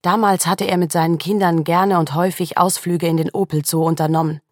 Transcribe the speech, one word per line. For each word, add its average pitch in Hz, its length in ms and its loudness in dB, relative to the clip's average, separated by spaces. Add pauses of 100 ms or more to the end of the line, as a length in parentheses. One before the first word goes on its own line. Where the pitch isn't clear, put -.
Damals 190 440 2
hatte 190 200 -2
er 185 120 0
mit 175 140 0
seinen 165 260 2
Kindern 175 460 0
gerne 180 340 2
und 147 160 0
häufig 175 440 -2
Ausflüge 175 500 0
in 165 80 2
den 160 140 0
Opel 156 340 -2
Zoo 160 200 -2
unternommen. 160 560 0 (120)